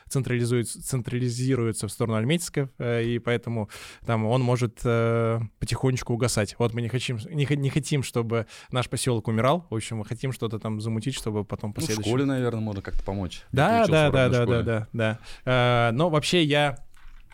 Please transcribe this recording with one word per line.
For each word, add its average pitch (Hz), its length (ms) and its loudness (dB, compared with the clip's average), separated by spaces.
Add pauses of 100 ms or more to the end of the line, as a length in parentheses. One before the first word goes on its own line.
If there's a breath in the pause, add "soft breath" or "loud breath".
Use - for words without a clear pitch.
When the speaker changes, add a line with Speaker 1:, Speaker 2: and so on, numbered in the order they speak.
Speaker 1:
централизуется, 120 760 0
централизируется 123 1040 0
в 98 40 -6
сторону 113 260 -2
Альметьевска, 139 600 0
э, 117 260 0
и 120 160 0
поэтому 117 500 -2 (360 loud breath)
там 110 200 2
он 123 160 4
может, 120 440 2
э, 117 540 2 (200)
потихонечку - 540 0
угасать. 113 460 0
Вот 117 160 2
мы 120 80 -2
не 113 60 -2
хотим, 123 280 -2 (140)
не 147 140 0
хо-, 143 100 2
не 139 140 0
хотим, 139 340 0
чтобы 117 420 -2 (260 loud breath)
наш 123 180 0
посёлок 120 380 -2
умирал. 127 440 2
В 110 40 -4
общем, 113 220 -6
мы 107 80 -6
хотим 123 260 -6
что-то 113 280 -4
там 107 200 -4
замутить, 113 360 -4
чтобы 107 280 -2
потом - 260 -6
Speaker 2:
Ну, 104 40 -10
в - 20 -10
Speaker 1:
последующим 107 360 -2
Speaker 2:
школе, 135 140 2
наверное, 123 360 0
можно 104 220 -4
как-то - 200 0
помочь. 98 380 -4 (100)
Speaker 1:
Да, 147 200 4
Speaker 2:
Я 233 120 4
учился 180 80 4
Speaker 1:
да, 156 180 6
Speaker 2:
в 135 40 0
родной 131 180 4
Speaker 1:
да, 123 60 2
да, 120 60 4
Speaker 2:
школе. 120 200 2
Speaker 1:
да, 110 300 -2
да. 117 960 2
Э, - 40 0
но 156 160 2
вообще 160 340 2
я 147 340 2 (560)